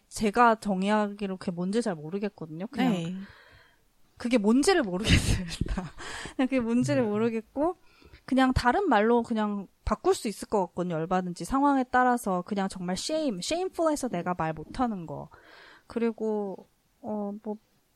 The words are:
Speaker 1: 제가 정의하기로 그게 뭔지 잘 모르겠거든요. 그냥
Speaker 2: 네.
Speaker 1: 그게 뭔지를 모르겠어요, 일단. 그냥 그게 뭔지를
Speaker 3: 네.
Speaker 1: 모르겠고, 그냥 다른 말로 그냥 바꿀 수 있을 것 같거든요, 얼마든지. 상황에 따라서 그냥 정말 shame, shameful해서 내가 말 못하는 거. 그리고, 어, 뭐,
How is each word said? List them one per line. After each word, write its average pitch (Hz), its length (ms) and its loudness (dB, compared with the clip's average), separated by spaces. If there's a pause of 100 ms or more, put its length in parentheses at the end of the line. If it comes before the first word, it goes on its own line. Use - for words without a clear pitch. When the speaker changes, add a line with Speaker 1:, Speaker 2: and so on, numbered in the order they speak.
Speaker 1:
제가 220 460 4
정의하기로 202 840 0
그게 190 140 -6
뭔지 190 300 0
잘 208 140 -2
모르겠거든요. 165 720 -8
그냥 220 260 0
Speaker 2:
네. 175 220 -4 (1000)
Speaker 1:
그게 247 200 2
뭔지를 262 460 4
모르겠어요, 185 640 2 (140)
일단. - 260 -4 (500)
그냥 262 120 2
그게 262 120 0
뭔지를 247 440 0
Speaker 3:
네. 214 60 0
Speaker 1:
모르겠고, 226 680 -2 (480)
그냥 262 280 4
다른 330 340 2
말로 233 360 4
그냥 208 440 -2 (180)
바꿀 359 300 2
수 - 120 -6
있을 - 200 -6
것 196 200 2
같거든요, 180 280 -4
얼마든지. 180 500 -2
상황에 277 460 2
따라서 240 520 2
그냥 196 260 -2
정말 185 280 -4
shame, 302 460 -2
shameful해서 330 680 0
내가 175 280 -4
말 160 160 -2
못하는 190 520 -4
거. 147 240 -10 (580)
그리고, 214 840 -4 (320)
어, 208 320 -6 (100)
뭐, 214 140 -8 (380)